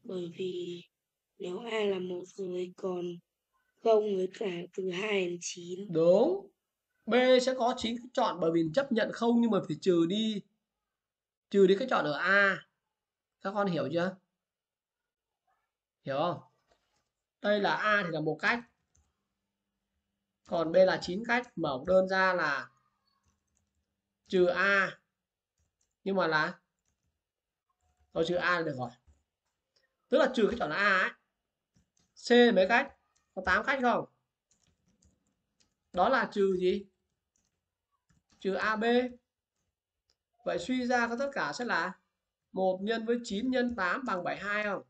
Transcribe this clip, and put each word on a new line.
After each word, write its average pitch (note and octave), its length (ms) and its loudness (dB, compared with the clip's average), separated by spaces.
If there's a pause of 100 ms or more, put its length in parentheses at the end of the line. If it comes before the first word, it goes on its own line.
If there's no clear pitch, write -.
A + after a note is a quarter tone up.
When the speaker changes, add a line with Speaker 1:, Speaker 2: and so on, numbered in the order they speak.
Speaker 1:
Bởi F3 340 -10
vì F3 460 -8 (560)
nếu F3+ 200 -8
A A3 260 -4
là G3 140 0
một F3+ 280 -8
rồi F3+ 500 -8
còn F3+ 280 -6 (800)
không G#3+ 340 2
với F#3 220 -2
cả A3 80 -4 (300)
từ F#3 140 -6
hai F#3+ 360 -2
đến F3 140 -8
chín. F3+ 520 -12
Speaker 2:
Đúng. G3 580 2 (560)
B A3 80 -2 (280)
sẽ C4 160 -2
có B3 180 0
chín A#3 200 -6
cách - 160 -14
chọn F3+ 280 0
bởi E3 140 2
vì E3+ 80 4 (120)
chấp C#4 180 0
nhận G#3 200 0
không A#3 280 2
nhưng A#3 100 2
mà G3 80 2 (100)
phải D3+ 120 -4
trừ E3+ 260 4
đi, G#3+ 360 -2 (1080)
trừ G3 160 8
đi F#3+ 120 6
cách C4 120 -4
chọn D#3+ 140 2
ở D3 80 -2
A. F#3 540 2 (760)
Các G3 140 -6
con G3+ 120 0
hiểu D3 260 -2
chưa? F3+ 240 -2 (1900)
Hiểu D#3+ 120 -6
không? E3 240 -2 (1000)
Đây G#3 180 2
là E3+ 140 0
A G3+ 300 2
thì E3+ 80 -6
là D#3 80 -4
một D#3 200 -2
cách. A#3 200 0 (1900)
Còn E3 260 -4
B F3 40 4
là F#3 260 6
chín F3+ 240 -6
cách, A#3+ 320 -2
mở D3 280 -2
đơn F#3 220 4
ra F#3+ 260 2
là D3 360 -4 (1600)
trừ F3+ 180 4
A. F#3+ 520 0 (1080)
Nhưng G3 120 -2
mà F3+ 100 2
là D#3+ 320 -2 (1600)
thôi E3 120 0
trừ F3 80 -2
A F3 260 0
là - 20 -4
được D3+ 140 -6
rồi. B2 140 -8 (1160)
Tức B3 100 2
là D4 160 4
trừ G#3+ 160 2
cái A#3 80 -6
chọn F3+ 120 -4
là D#3 60 -4
A G3 220 2
ấy. G#3+ 120 0 (1160)
C A#3+ 260 8
mấy F#3 140 6
cách? B3 260 2 (400)
Có F#3+ 120 -10
tám G3 180 2
cách C#4 180 -2
không? G#3+ 220 0 (1900)
Đó F3+ 160 2
là A#3+ 240 2
trừ G3 280 2
gì? G3 260 0 (1500)
Trừ F#3+ 160 -4
A G3+ 220 0
B. G#3+ 80 -4 (1600)
Vậy F3 140 -4
suy B3+ 280 -4
ra A#3+ 220 0
có A#3 100 -6
tất C#4 140 -4
cả D3 220 -4
sẽ B3 100 -8
là F#3 280 -4 (600)
một F#3 300 0
nhân A3+ 240 -4
với A#3+ 180 0
chín A3 260 -4
nhân B3 260 -2
tám G3 300 -2
bằng F#3 180 -4
bảy C#3+ 120 -4
hai G3+ 280 -4
không? F#3+ 240 -4